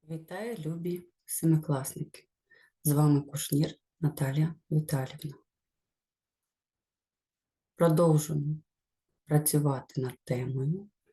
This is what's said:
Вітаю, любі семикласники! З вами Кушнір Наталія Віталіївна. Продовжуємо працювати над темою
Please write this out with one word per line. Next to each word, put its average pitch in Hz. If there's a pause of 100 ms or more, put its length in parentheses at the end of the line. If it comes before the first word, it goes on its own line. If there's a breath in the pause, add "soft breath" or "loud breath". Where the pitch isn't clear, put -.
Вітаю, 185
любі 170 (180)
семикласники! - (560 soft breath)
З 151
вами 147
Кушнір - (260)
Наталія 151 (160)
Віталіївна. 151 (2500)
Продовжуємо 156 (680)
працювати 147
над 127 (100)
темою 131 (240)